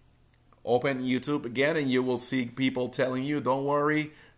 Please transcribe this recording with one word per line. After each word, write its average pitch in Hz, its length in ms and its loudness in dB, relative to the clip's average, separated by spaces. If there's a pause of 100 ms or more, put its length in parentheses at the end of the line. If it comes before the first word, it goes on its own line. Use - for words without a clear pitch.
(640)
Open 127 380 2
YouTube 127 420 -2
again 135 320 0
and 143 120 0
you 127 140 4
will 127 160 0
see 127 280 -2
people 131 420 -2
telling 127 340 -2
you, 147 180 -2
"Don't 131 240 0
worry, 147 480 0 (260)